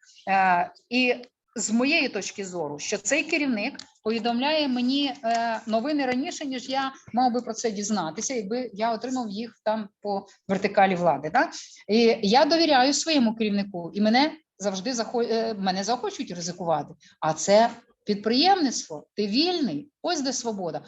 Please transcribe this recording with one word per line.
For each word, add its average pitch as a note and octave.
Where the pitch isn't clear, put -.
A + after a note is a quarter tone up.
Е, F#3
і B3
з G#3
моєї C4+
точки G3
зору, D#3+
що G3+
цей D4+
керівник C#4+
повідомляє A#3+
мені, B3+
е, A3+
новини B3+
раніше, C#4+
ніж C4
я C4+
мав B3
би A#3+
про A#3
це A3+
дізнатися, G3+
якби A#3
я A3
отримав B3
їх G#3+
там G#3+
по G3
вертикалі G3
влади. D#3
Да? C#4+
І A3+
я A3+
довіряю D4+
своєму C#4
керівнику, G3+
і G3+
мене B3
завжди G3
захо-, A#3
е, A3+
мене F#3+
захочуть B3
ризикувати. E3+
А D#3+
це G#3+
підприємництво, A#3+
ти -
вільний, B3
ось D#4+
де C4
свобода, G3